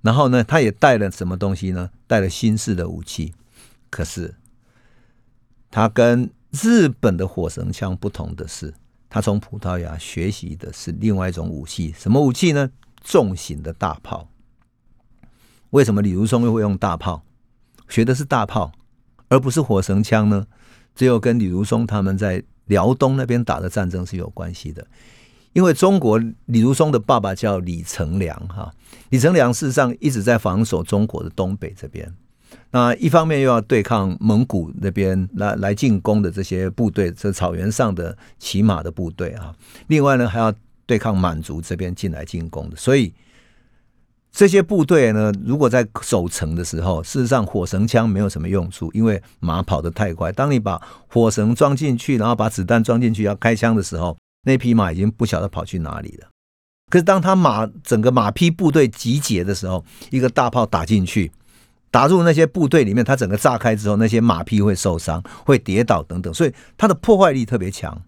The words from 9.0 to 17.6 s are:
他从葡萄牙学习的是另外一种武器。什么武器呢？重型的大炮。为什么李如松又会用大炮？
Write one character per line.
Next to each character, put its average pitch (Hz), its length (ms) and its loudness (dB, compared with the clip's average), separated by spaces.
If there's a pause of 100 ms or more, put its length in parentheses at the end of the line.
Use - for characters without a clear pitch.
他 110 140 -4
从 104 180 0
葡 104 200 -14
萄 90 180 -6
牙 80 220 -8
学 92 320 -6
习 82 240 -10
的 85 180 -14
是 - 200 -12
另 101 220 0
外 92 140 -2
一 - 20 -6
种 85 160 -6
武 78 160 -8
器。 82 320 -8
什 - 160 -2
么 135 80 6
武 139 140 2
器 165 200 2
呢？ 139 180 0 (320)
重 107 320 2
型 73 260 -12
的 78 100 -10
大 80 300 -6
炮。 - 260 -14 (1400)
为 139 120 6
什 113 100 2
么 101 80 2
李 101 80 0
如 95 160 0
松 117 200 2
又 117 60 2
会 110 100 0
用 104 140 0
大 90 220 -2
炮？ 82 240 -8 (680)